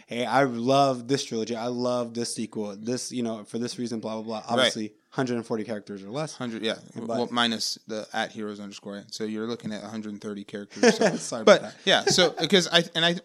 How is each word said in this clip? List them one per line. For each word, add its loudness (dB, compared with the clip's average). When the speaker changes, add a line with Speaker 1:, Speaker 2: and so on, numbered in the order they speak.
Speaker 1:
"Hey, -4
I 6
love 4
this 2
trilogy. -2
I -4
love -2
this -4
sequel. -6
This, -4
you -2
know, -4
for -6
this -4
reason, -4
blah, -6
blah, -6
blah." -6
Speaker 2:
Right. -12
Speaker 1:
Obviously, 2
hundred -2
and -6
forty -2
characters -10
or -14
less. -6
Speaker 2:
Hundred, -8
yeah. -2
Speaker 1:
But -10
Speaker 2:
Well, -2
minus 0
the -8
at -2
heroes -8
underscore. -12
So -8
you're -4
looking -8
at -10
a -10
hundred -10
thirty -10
characters. 2
So. 2
Speaker 1:
<laughs> -
Sorry -6
Speaker 2:
But, 10
Speaker 1:
about -10
that. -20
Speaker 2:
yeah, 4
Speaker 1:
<laughs> -
Speaker 2:
so, 6
'cause 4
I, 6
and 0
I, 4